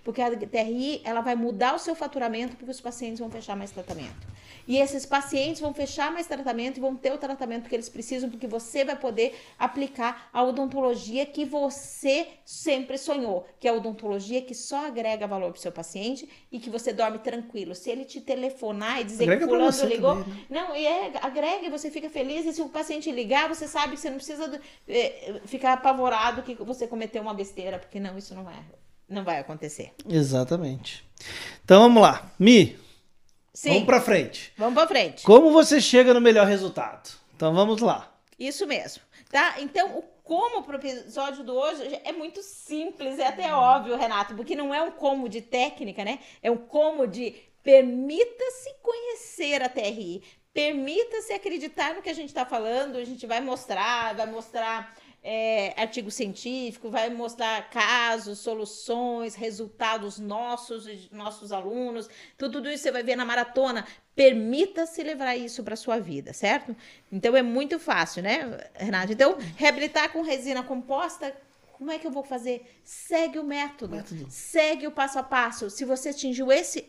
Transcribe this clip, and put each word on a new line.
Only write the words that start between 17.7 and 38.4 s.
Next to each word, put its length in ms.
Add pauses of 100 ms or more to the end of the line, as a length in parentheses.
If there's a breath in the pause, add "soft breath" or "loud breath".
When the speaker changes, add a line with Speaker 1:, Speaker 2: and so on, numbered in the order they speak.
Speaker 1:
Se 140
ele 140
te 160
telefonar 800
e 60
dizer 180
Speaker 2:
Agrega 180
Speaker 1:
que 60
Speaker 2:
pra 100
Speaker 1:
fulano 140
Speaker 2:
você 140
Speaker 1:
ligou, 320
Speaker 2:
também, 160
né? 160
Speaker 1:
não, 260
e 100
é, 360
agrega 440
e 40
você 200
fica 200
feliz, 360
e 60
se 100
o 60
paciente 420
ligar, 380
você 220
sabe 240
que 80
você 80
não 80
precisa 320
do, 100 (260 soft breath)
é, 600
ficar 280
apavorado 680
que 120
você 320
cometeu 340
uma 120
besteira, 460
porque 220
não, 160
isso 180
não 80
vai, 160 (480)
não 160
vai 160
acontecer. 540 (160)
Speaker 2:
Exatamente. 960 (580 loud breath)
Então 200
vamos 180
lá, 360
Mi, 400 (760 soft breath)
Speaker 1:
Sim. 160
Speaker 2:
vamos 160
pra 140
frente. 560
Speaker 1:
Vamos 200
pra 120
frente. 360
Speaker 2:
Como 280
você 300
chega 320
no 80
melhor 240
resultado? 640 (260)
Então 180
vamos 280
lá. 320 (260)
Speaker 1:
Isso 280